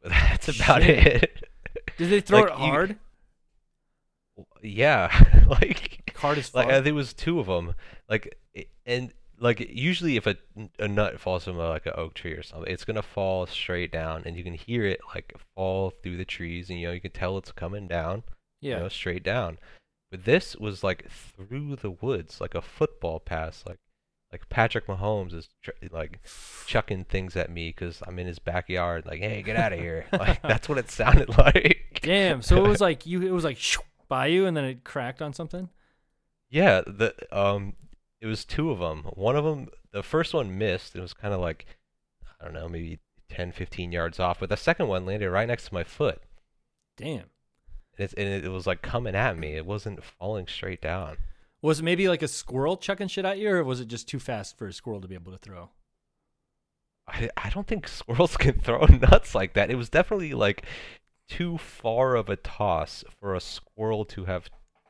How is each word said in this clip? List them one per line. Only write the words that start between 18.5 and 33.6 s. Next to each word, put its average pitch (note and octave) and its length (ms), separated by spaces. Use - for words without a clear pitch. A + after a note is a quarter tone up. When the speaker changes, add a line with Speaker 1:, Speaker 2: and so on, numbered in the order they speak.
Speaker 2:
Yeah. C3+ 160
Speaker 1:
you F2 60
know, E2+ 60
straight F2+ 340
down. F#2 340
But F#2 140
this E3+ 300
was, G#2 280
like, F#2 260
through C3+ 680
the G#2 140
woods, F2+ 500
like F2 140
a E2+ 60
football - 580
pass, D#2+ 480
like, E2+ 120
like - 180
Patrick A2+ 360
Mahomes G2 480
is E2 160
tr-, - 80
like, E2 280
chucking G2+ 380
things F#2 300
at E2 140
me E2 240
'cause F2 320
I'm F2+ 140
in F2+ 80
his F2 100
backyard, F2 680
like, D#2+ 140
"Hey, G#2 200
get G2 160
outta A2 180
here." E2+ 320
Speaker 2:
<laughs> - 60
Speaker 1:
Like, F#3+ 300
that's - 260
what D3 80
it B2 140
sounded B2+ 380
<laughs> - 80
like. - 680
Speaker 2:
Damn. F3 400
So - 200
it G3+ 40
was G#3 120
like E3 280
you, F3 160
it F#3 80
was F3+ 120
like C3+ 140
shoo - 220